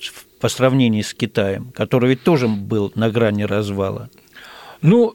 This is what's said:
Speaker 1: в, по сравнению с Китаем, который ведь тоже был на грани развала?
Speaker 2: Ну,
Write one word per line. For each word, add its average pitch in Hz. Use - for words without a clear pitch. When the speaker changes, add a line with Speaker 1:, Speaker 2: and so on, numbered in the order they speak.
Speaker 1:
в, -
по 117
сравнению 123
с -
Китаем, 107
который 123
ведь 131
тоже 139
был 101
на 113
грани 104
развала? 101
Speaker 2:
Ну, 226